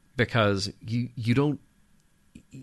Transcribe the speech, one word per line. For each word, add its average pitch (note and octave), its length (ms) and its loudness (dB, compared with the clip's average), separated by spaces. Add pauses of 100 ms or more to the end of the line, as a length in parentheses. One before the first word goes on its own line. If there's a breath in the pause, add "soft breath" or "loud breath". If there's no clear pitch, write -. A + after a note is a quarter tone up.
(160)
Because G2+ 640 0
you, A#2+ 360 -4
you A#2 180 0
don't, C#3 260 2 (1040)